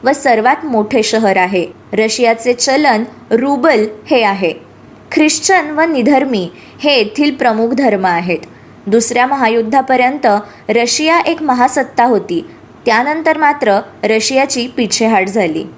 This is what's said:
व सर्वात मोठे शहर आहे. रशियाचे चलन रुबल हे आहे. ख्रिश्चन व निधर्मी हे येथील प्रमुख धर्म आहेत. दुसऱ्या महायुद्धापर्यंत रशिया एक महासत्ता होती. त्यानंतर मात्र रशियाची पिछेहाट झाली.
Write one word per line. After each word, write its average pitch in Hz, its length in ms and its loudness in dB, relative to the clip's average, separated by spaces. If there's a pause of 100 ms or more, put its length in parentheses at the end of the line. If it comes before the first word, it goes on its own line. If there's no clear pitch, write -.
व 226 80 2
सर्वात 254 540 0
मोठे 220 360 0
शहर 220 340 0
आहे. 185 300 0 (260)
रशियाचे 226 640 0
चलन 262 500 0 (260)
रुबल 254 560 2 (240)
हे 247 120 2
आहे. 190 300 0 (600)
ख्रिश्चन 311 580 2
व 302 100 -4
निधर्मी 262 680 0 (320)
हे 285 140 2
येथील 269 380 0
प्रमुख 233 340 0
धर्म 226 380 0
आहेत. 175 320 -2 (480)
दुसऱ्या 233 400 0
महायुद्धापर्यंत 262 1000 0 (420)
रशिया 269 520 0
एक 320 220 -4
महासत्ता 254 640 0
होती. 196 400 -2 (420)
त्यानंतर 302 520 0
मात्र 285 420 2 (240)
रशियाची 247 720 0
पिछेहाट 220 520 0
झाली. 175 360 -2 (140)